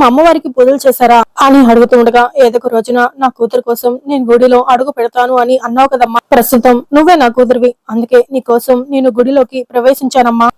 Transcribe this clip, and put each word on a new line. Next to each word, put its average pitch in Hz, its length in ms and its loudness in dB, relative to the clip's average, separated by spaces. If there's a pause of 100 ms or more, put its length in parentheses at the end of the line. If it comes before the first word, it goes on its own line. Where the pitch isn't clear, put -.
అమ్మవారికి 311 460 2
పూజలు 262 380 0
చేశారా?" 240 320 2 (220)
అని 269 180 4 (120)
అడుగుతూ 240 280 2
ఉండగా, 233 240 2 (140)
"ఏదో 247 200 2
ఒక 240 100 -6
రోజున 233 320 -4 (180)
నా 269 100 -2
కూతురు 247 340 -4
కోసం 240 460 -6
నేను 277 180 -4
గుడిలో 240 360 2
అడుగు 262 300 -2
పెడతాను 247 420 -4
అని 247 300 0
అన్నావు 240 240 -2
కదమ్మా. 240 320 -2 (120)
ప్రస్తుతం 240 440 2 (180)
నువ్వే 311 220 4
నా 277 120 2
కూతురివి, 247 440 0 (180)
అందుకే 233 300 0 (120)
నీ 269 80 -4
కోసం 247 500 -2
నేను 269 200 -2
గుడిలోకి 254 500 -2 (120)
ప్రవేశించానమ్మా. 240 760 0 (100)